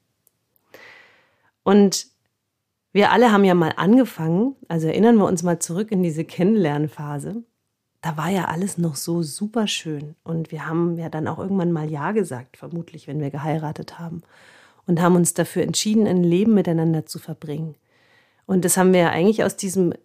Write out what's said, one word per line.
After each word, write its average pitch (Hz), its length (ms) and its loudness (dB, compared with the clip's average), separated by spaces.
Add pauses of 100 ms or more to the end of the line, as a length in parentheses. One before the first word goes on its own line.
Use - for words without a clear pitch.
(1600)
Und 202 420 4 (840)
wir 202 200 4
alle 226 200 6
haben 202 120 6
ja 185 100 6
mal 170 220 2
angefangen, 208 800 2 (100)
also 160 200 -2
erinnern 214 300 4
wir 190 100 6
uns 170 160 -2
mal 175 160 0
zurück 208 340 -6
in 185 100 0
diese 160 220 -2
Kennenlernphase. 156 1200 -2 (560)
Da 160 160 -6
war 156 140 -4
ja 190 160 -2
alles 185 320 -6
noch 165 180 -2
so 170 260 -4
super 208 440 -4
schön. 151 580 -8
Und 165 260 -6
wir 151 160 -12
haben 170 300 -2
ja 165 120 -10
dann 156 200 -6
auch - 100 -8
irgendwann 185 320 -2
mal 156 200 -4
Ja 156 220 -4
gesagt, 147 440 -6
vermutlich, 165 500 -14
wenn 147 140 -6
wir 143 100 -4
geheiratet 151 680 -6
haben. 165 240 -12 (640)
Und 170 160 2
haben 180 140 6
uns 175 180 2
dafür 170 300 -2
entschieden, 214 420 0
ein 180 180 2
Leben 190 300 4
miteinander 165 500 0
zu - 140 -16
verbringen. 156 580 -10 (720)
Und 185 180 0
das 180 140 0
haben 185 160 6
wir 180 60 6
ja 165 100 4
eigentlich 202 340 2
aus 196 120 -2
diesem 185 360 -2 (120)